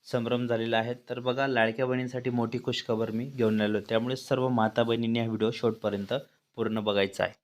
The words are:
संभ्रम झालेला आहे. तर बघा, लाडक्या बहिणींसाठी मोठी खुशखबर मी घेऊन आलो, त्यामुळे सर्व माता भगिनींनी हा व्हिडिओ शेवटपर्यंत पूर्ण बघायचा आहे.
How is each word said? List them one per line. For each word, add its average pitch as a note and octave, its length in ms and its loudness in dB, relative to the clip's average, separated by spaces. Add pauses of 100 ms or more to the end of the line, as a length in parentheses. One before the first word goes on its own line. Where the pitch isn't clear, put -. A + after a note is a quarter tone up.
(120)
संभ्रम B2 360 0
झालेला A2+ 300 0
आहे. A2+ 160 0 (160)
तर B2 100 -6
बघा, B2+ 280 0
लाडक्या A#2 380 2
बहिणींसाठी B2+ 440 -2
मोठी A#2+ 340 0
खुशखबर A2+ 480 -2
मी A2+ 140 -2
घेऊन A2+ 360 2
आलो, G#2 180 2
त्यामुळे A#2 360 -2
सर्व B2+ 340 0
माता A2+ 340 4
भगिनींनी A2+ 360 2
हा A#2 60 0
व्हिडिओ A2 260 0
शेवटपर्यंत G#2+ 640 -2 (420)
पूर्ण A2 240 -2
बघायचा G2+ 440 2
आहे. - 100 -2 (100)